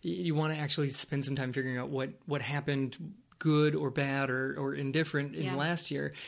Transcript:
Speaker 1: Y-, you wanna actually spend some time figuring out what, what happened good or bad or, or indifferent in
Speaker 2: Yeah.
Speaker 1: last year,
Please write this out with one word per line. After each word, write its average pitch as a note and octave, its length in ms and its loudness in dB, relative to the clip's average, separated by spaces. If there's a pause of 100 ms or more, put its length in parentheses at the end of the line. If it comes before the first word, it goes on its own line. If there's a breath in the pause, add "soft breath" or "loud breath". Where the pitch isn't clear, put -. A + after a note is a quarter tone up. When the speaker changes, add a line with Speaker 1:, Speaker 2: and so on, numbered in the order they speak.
Speaker 1:
Y-, E3+ 100 -2
you F3 220 0
wanna D#3 220 2
actually D3 320 0
spend C#3 360 0
some C3+ 120 -2
time B2+ 160 -2
figuring B2+ 260 0
out C3+ 120 -4
what, C3+ 180 -2 (160)
what C#3+ 180 -2
happened C#3 720 -2 (240)
good D3+ 360 4
or D3+ 140 0
bad C#3 400 0
or, C3 300 0
or C#3 160 -2
indifferent C#3+ 600 0
in D#3+ 100 -2
Speaker 2:
Yeah. C3 100 0
Speaker 1:
last E3 360 0
year, C#3+ 220 -2 (160 loud breath)